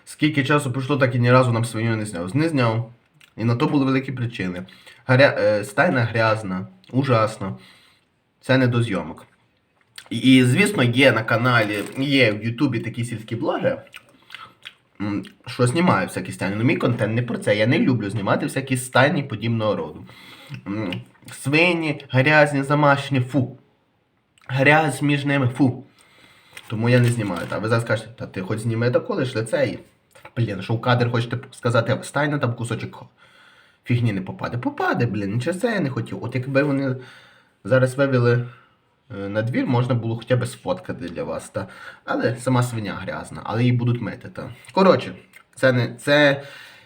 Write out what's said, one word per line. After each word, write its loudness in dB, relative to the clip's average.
скільки 0
часу 2
пройшло, -2
так 2
і 2
ні 4
разу 6
нам 0
свиню -2
не -4
зняв». -6
Не 0
зняв. 0
І -4
на 2
то 0
були 2
великі 0
причини. -6
Гаря-, 6
е, 2
стайна 0
грязна, -2
ужасна. 0
Це 2
не 4
до 2
зйомок. -6
І, -6
і, 8
звісно, 4
є 6
на 0
каналі, 0
є 2
в -6
Ютубі -2
такі -6
сільські -8
блогери, -2
м, -4
що 2
знімають 2
всякі -8
стайні. -4
Ну, 0
мій 2
контент 0
не 0
про -6
це. 0
Я 2
не 2
люблю 0
знімати -2
всякі -4
стайні 2
подібного -2
роду. -10
М, -6
свині, 0
грязні, 4
замашені, 2
фу. -2
Грязь 2
між 0
ними, 2
фу. 0
Тому -2
я 6
не 4
знімаю. -2
Та -6
ви -4
зараз 2
кажете: -4
«Та -12
ти -10
хоч -4
зніми 0
тако, 0
лиш -4
лице 0
і». -8
Блін, -2
що -4
в -2
кадр 2
хочете -4
сказати, 0
стайна -2
там -2
кусочок -8
фігні 0
не -4
попаде. -8
Попаде, -2
блін, -4
через -4
це 0
я -2
не -2
хотів. -8
От -8
якби 0
вони 0
зараз 2
вивели, 2
е, -8
на -2
двір, -2
можна 0
було -2
хоча -2
б -2
сфоткати -8
для -8
вас, -8
та. -8
Але -2
сама 0
свиня -6
грязна, -10
але -2
її 4
будуть 0
мити, -10
та. -14
Коротше, 4
це 4
не, 0
це, 2